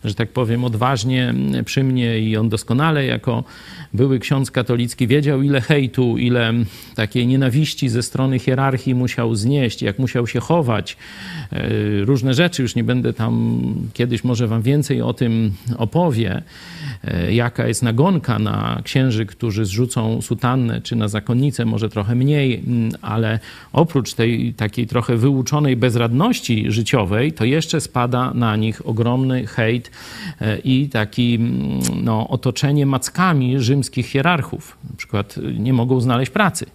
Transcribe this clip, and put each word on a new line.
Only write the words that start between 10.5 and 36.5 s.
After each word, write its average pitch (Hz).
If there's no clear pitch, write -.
E, -
różne 131
rzeczy, 170
już 117
nie 120
będę 120
tam, 117
kiedyś 120
może 123
wam 113
więcej 135
o 117
tym 113
opowie, 117
e, 87
jaka 120
jest 117
nagonka 123
na 107
księży, 120
którzy 110
zrzucą 113
sutannę, 120
czy -
na 107
zakonnicę, 120
może 110
trochę 107
mniej, 135
mm, 117
ale 110
oprócz 143
tej 117
takiej 110
trochę 120
wyuczonej 135
bezradności 117
życiowej, 113
to 110
jeszcze 151
spada 123
na 113
nich 110
ogromny 120
hejt, 117
e, 107
i 131
taki, 120
mm, 127
no, 113
otoczenie 139
mackami 135
rzymskich 127
hierarchów. -
Na -
przykład, -
e, -
nie 113
mogą 123
znaleźć 123
pracy. 196